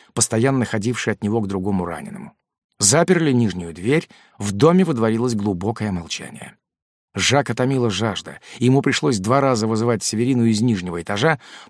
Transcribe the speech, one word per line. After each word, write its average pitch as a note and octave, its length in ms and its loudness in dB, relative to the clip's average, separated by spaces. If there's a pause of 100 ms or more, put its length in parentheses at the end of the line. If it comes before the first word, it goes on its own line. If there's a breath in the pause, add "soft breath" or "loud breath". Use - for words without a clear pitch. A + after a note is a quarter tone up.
(140 soft breath)
постоянно B2 500 0
ходившей A2 480 -4
от G2 100 -6
него G#2+ 180 0
к G2+ 80 -4
другому F#2+ 360 -2
раненому. D2 480 -12 (460)
Заперли D#3+ 540 4
нижнюю F2+ 420 0
дверь, A#2 340 -2 (300 soft breath)
в G#2 140 -4
доме E3 320 6
водворилось A#2 500 0
глубокое G#2 580 -2
молчание. - 640 -10 (580)
Жака B2 400 0
томила B2+ 360 0
жажда, G2 500 -4 (180 loud breath)
и A#2+ 60 0
ему C3 160 6
пришлось C3 380 0
два B2 240 2
раза B2 240 2
вызывать A2 360 0
Северину A#2+ 440 0
из A2 160 4
нижнего F2+ 400 -2
этажа, B2 360 0 (320 loud breath)